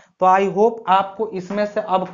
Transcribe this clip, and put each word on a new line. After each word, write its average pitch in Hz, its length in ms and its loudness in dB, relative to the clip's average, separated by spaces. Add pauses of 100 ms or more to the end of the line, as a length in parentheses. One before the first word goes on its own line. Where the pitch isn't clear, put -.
(200)
तो 185 60 2
I 185 320 2
hope 226 300 2
आपको 196 400 0
इसमें 202 380 -6
से 208 160 -4
अब 185 320 -2